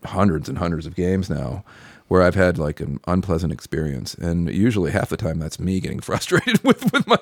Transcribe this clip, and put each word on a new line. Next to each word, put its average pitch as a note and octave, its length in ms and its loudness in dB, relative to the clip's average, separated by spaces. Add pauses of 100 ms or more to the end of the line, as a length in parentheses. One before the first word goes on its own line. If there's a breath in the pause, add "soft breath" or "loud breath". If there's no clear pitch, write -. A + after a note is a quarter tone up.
hundreds F#2+ 440 0
and - 80 -6
hundreds E2+ 280 -2
of E2+ 100 -12
games F#2 340 0
now, C#2+ 340 -4 (440 loud breath)
where F#2 160 6
I've F2+ 120 4
had, F2+ 220 4
like, D2 240 -2
an C#2 260 -6
unpleasant F2+ 460 0
experience. D2 640 -6
And E2+ 360 -2
usually G2 400 2
half - 180 0
the - 80 -4
time D#2+ 220 -4
that's D#2 200 -8
me F#2 200 0
getting - 200 -6
<laughs> - 100 -10
frustrated - 540 0
with, B3 280 4
with C4 160 0
my A3 140 4